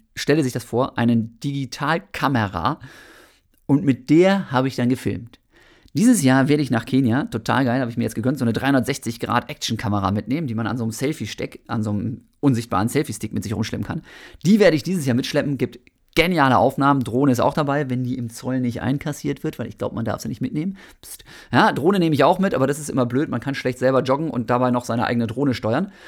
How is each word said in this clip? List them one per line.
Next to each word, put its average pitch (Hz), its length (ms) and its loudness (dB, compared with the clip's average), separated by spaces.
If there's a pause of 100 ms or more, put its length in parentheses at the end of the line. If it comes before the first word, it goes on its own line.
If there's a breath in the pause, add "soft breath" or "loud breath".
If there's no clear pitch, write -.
(160)
stelle 151 260 0
sich 127 100 -2
das 123 120 -6
vor, 123 340 -2
eine 117 180 4
Digitalkamera 131 1600 -2 (840 loud breath)
und 139 180 2
mit - 260 0
der 185 400 4
habe 131 160 2
ich 131 80 -2
dann 120 140 0
gefilmt. 120 500 -4 (580 soft breath)
Dieses 202 280 4
Jahr 131 240 6
werde 147 140 2
ich 127 100 -2
nach 113 140 0
Kenia, 131 400 2
total 123 400 -2
geil, 123 140 0
habe 120 100 -4
ich 113 60 -8
mir 117 60 -2
jetzt 113 140 -4
gegönnt, 123 220 -2
so 127 60 -2
eine 117 100 0
dreihundertsechzig 131 680 -2
Grad 113 280 -2
Actionkamera 104 640 -2
mitnehmen, 120 380 -4
die 113 60 -6
man 113 120 -4
an 107 100 -4
so 123 60 -4
einem 113 80 -2
Selfie-Steck, - 760 -6
an 113 160 -4
so 104 60 -2
einem 107 320 -6 (180)
unsichtbaren 113 480 2
Selfie-Stick 127 440 -4
mit 95 120 -4
sich 104 100 -6
rumschleppen 101 320 -4
kann. 170 160 -8 (420 loud breath)
Die 202 140 6
werde 180 160 6
ich 147 80 -2
dieses 165 240 -4
Jahr 120 80 2
mitschleppen, 135 420 -2
gibt - 220 -4 (380)
geniale 156 420 4
Aufnahmen, 135 460 2
Drohne 127 260 2
ist 123 80 2
auch 143 160 2
dabei, 143 360 -2
wenn 127 120 -2
die 127 160 -4
im 120 100 -6
Zoll 127 320 -6
nicht 120 220 -4
einkassiert 143 600 -4
wird, 156 160 -6
weil 117 80 -6
ich - 100 -14
glaub, - 140 -4
man 110 120 -6
darf 110 160 -4
sie - 80 -8
nicht 123 120 -8
mitnehmen. 160 380 -4 (220 loud breath)
Psst. - 240 -20 (280 loud breath)
Ja, 208 180 6
Drohne 165 300 2
nehme 160 140 4
ich 139 100 4
auch 175 160 4
mit, 190 140 0
aber 131 120 2
das 147 140 -2
ist 143 100 -10
immer 127 160 0
blöd, 131 220 -2
man 120 120 -4
kann 135 140 -6
schlecht 127 240 -4
selber 127 240 4
joggen 139 280 0
und 120 200 -4
dabei 123 220 2
noch 123 120 0
seine 117 220 -2
eigene 117 220 0
Drohne 127 260 0
steuern. 120 380 -2 (160 loud breath)